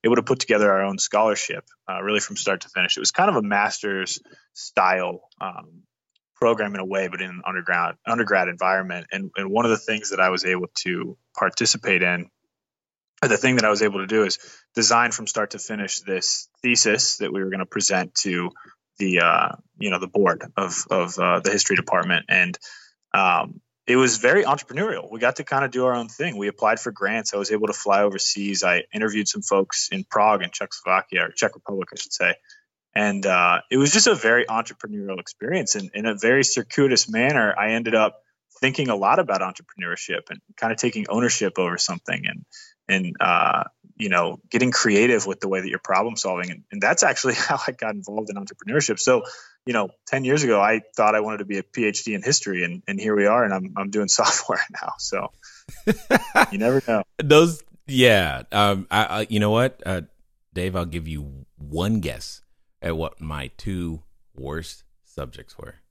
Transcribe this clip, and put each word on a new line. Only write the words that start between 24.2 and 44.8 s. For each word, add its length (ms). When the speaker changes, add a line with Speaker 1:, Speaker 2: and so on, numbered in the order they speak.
Speaker 1:
entrepreneurial. 680
We 80
got 180
to 80
kinda 240
do 180
our 80
own 140
thing. 280
We 120
applied 300
for 140
grants. 420
I 20
was 140
able 160
to 60
fly 300
overseas. 600
I 220
interviewed 320
some 160
folks 480
in 140
Prague 380
and 100
Czechoslovakia, 760
or 40
Czech 260
Republic, 360
I 60
should 140
say. 220
And, 320
uh, 360
it 60
was 140
just 140
a 80
very 320
entrepreneurial 720
experience. 560
And 200
in 120
a 80
very 300
circuitous 640
manner, 500
I 140
ended 240
up 240
thinking 280
a 60
lot 240
about 220
entrepreneurship 880
and 100
kinda 200
taking 320
ownership 500
over 180
something 500
and, 180
and, 300
uh, 460
you 140
know, 280
getting 220
creative 560